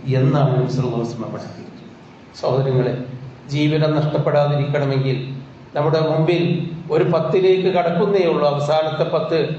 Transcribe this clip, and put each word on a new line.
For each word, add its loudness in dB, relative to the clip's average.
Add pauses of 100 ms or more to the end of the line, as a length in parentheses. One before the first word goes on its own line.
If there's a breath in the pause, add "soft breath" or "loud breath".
(160)
എന്നാണ് 2
നബി 0
സല്ലല്ലാഹു -2
അലൈഹി -2
വസല്ലം -10
പഠിപ്പിക്കുന്നത്. -16
സഹോദരങ്ങളെ, 0 (520)
ജീവിതം 2
നഷ്ടപ്പെടാതിരിക്കണമെങ്കിൽ 0 (400)
നമ്മുടെ 2
മുമ്പിൽ 0 (200)
ഒരു 4
പത്തിലേക്ക് 2
കടക്കുന്നേ 2
ഉള്ളൂ, 2
അവസാനത്തെ 0
പത്ത് 0 (120)